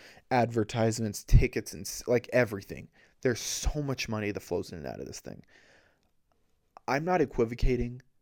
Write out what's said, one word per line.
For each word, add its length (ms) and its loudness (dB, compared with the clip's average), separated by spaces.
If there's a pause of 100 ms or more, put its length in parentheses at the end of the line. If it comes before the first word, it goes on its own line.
(320)
advertisements, 920 0
tickets, 500 4
and 100 -12
s-, 240 -10
like, 260 2
everything. 540 -2 (340)
There's 180 0
so 440 -4
much 260 -6
money 220 -2
that 80 -4
flows 320 -6
in 80 -10
and 80 -10
out 120 -10
of 60 -8
this 140 -12
thing. 240 -16 (1400)
I'm 180 0
not 160 2
equivocating 800 2 (200)